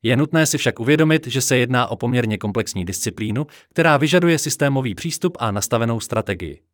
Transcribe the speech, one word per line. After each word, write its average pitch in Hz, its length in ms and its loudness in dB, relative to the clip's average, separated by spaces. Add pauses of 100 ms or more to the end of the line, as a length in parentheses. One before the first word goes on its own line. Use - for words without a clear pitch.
Je 117 120 4
nutné 156 280 4
si 147 120 -2
však - 220 0
uvědomit, 156 480 2
že 131 140 -2
se 131 160 2
jedná 123 300 2
o 117 80 -4
poměrně 117 420 0
komplexní 98 480 -4
disciplínu, 107 600 -4 (220)
která 160 280 2
vyžaduje 165 420 4
systémový 135 560 -2
přístup - 440 -4
a 113 120 -2
nastavenou 113 480 0
strategii. 92 640 -6 (120)